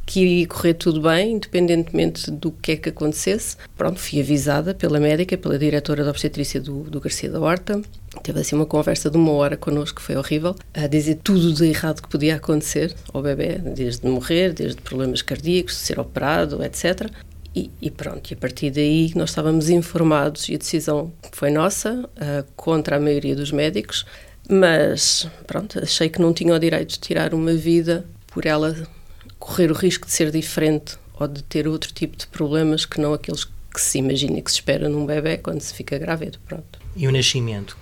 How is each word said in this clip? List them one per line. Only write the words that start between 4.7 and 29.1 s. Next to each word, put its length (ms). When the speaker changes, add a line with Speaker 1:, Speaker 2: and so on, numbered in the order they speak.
Speaker 1:
pela 260
médica, 380
pela 200
diretora 460
de 60
obstetrícia 520
do, 220
do 180
Garcia 280
da 120
Horta. 400
Teve 180
assim 160
uma 100
conversa 440
de 80
uma 140
hora 260
connosco, 420
que 60
foi 100
horrível, 400
a 140
dizer 280
tudo 360
de 140
errado 360
que 60
podia 280
acontecer 600
ao 100
bebê, 360
desde 500
morrer, 460
desde 280
problemas 400
cardíacos, 540
ser 240
operado, 640
et 120
cetera. 340
E, 140
e 120
pronto, 400
e 20
a 40
partir 340
daí 440
nós 140
estávamos 400
informados 800
e 60
a 20
decisão 560
foi 200
nossa, 680
ah, 260
contra 400
a 40
maioria 360
dos 160
médicos, 560
mas 800
pronto, 320
achei 320
que 100
não 140
tinha 180
o 60
direito 360
de 60
tirar 320
uma 220
vida 520
por 220
ela 280